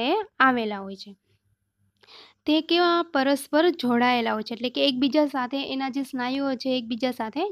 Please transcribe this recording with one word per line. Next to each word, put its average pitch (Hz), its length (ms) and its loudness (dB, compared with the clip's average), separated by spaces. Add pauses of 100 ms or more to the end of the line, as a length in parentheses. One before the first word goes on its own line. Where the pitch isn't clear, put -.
એ 277 100 0 (260)
આવેલા 233 400 2
હોય 196 180 -12
છે. 202 140 -20 (1300)
તે 302 200 0
કેવા? 339 420 2
પરસ્પર 285 680 2
જોડાયેલા 240 600 2
હોય 214 100 -4
છે, 233 100 -10
એટલે 233 160 -6
કે 277 180 0
એકબીજા 285 400 2
સાથે 269 400 -4
એના 269 220 -4
જે 269 140 -4
સ્નાયુઓ 262 520 -2
છે 262 160 -6
એકબીજા 247 400 -2
સાથે 240 300 -6 (100)